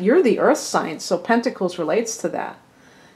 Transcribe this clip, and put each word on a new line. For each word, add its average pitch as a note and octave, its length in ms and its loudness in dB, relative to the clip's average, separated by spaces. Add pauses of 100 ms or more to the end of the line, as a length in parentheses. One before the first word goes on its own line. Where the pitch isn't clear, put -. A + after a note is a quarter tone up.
you're C4+ 240 4
the A3 160 4
earth A#3+ 180 4
sign, D#3+ 400 -4
so - 180 -2
Pentacles G#3+ 600 -2
relates F3+ 380 -2
to F3 140 -6
that. - 280 -8 (580)